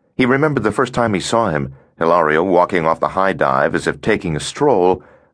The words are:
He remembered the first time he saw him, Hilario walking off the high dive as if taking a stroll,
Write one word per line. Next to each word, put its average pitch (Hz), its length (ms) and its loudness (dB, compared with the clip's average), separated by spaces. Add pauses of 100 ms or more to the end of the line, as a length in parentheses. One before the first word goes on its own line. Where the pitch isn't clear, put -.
(180)
He 127 80 2
remembered 135 380 0
the 110 100 0
first 127 200 -2
time 117 200 0
he 87 80 -2
saw 113 300 0
him, 69 220 -4 (240)
Hilario 82 460 2
walking 87 420 2
off 80 140 0
the 78 160 -2
high 95 180 0
dive 71 420 0
as 80 120 -4
if 71 140 -4
taking 95 340 -2
a 73 60 -6
stroll, 92 600 0 (320)